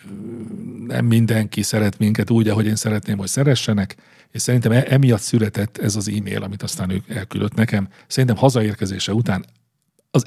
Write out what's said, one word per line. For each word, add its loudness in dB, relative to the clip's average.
nem -2
mindenki 2
szeret 0
minket 2
úgy, 4
ahogy 2
én 0
szeretném, -2
hogy -6
szeressenek, 0
és -8
szerintem 2
e-, 4
emiatt 4
született -2
ez -2
az -4
e-mail, -4
amit -8
aztán -6
ő -2
elküldött -4
nekem. 0
Szerintem 0
hazaérkezése 0
után 0
az 2